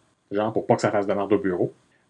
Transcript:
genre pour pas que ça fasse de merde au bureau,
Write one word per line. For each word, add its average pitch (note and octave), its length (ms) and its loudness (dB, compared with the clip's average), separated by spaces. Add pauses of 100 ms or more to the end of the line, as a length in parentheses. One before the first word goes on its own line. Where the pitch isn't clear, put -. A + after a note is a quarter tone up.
(300)
genre G#2+ 220 -2
pour - 140 -2
pas A#2 100 4
que - 60 -2
ça A2 80 2
fasse G2+ 160 0
de G2+ 80 0
merde G2+ 180 -2
au G2+ 60 6
bureau, F#2+ 340 -2 (380)